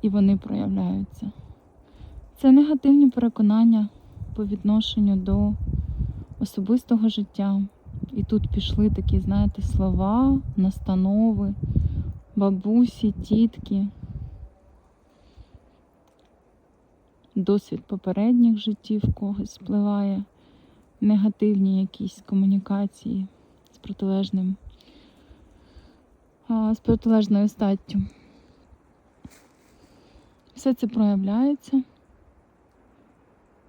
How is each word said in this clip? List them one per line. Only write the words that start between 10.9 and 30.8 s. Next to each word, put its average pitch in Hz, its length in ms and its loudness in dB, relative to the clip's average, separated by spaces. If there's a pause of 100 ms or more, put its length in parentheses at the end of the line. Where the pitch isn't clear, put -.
бабусі, 208 760 2
тітки. 202 760 0 (3500)
Досвід 202 520 -2
попередніх 220 720 2
життів 208 460 -4
в - 100 0
когось 202 460 -8
впливає, 202 640 -2 (800)
негативні 202 800 2
якісь - 440 -8
комунікації 196 1000 -2 (440)
з - 60 -20
протилежним, 190 760 -4 (1900)
а, 220 280 0
з - 40 -14
протилежною 214 680 2
статтю. 196 520 -2 (2500)
Все 262 180 0
це 240 140 -4